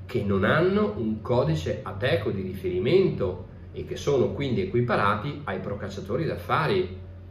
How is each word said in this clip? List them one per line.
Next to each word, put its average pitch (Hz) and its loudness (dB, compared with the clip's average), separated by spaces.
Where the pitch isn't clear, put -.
che - -2
non 101 2
hanno 190 4
un 110 -2
codice 147 0
Ateco 123 0
di - -4
riferimento 151 2
e 123 -10
che - -8
sono 120 2
quindi 120 0
equiparati 110 2
ai 98 -4
procacciatori 101 -4
d'affari. 123 0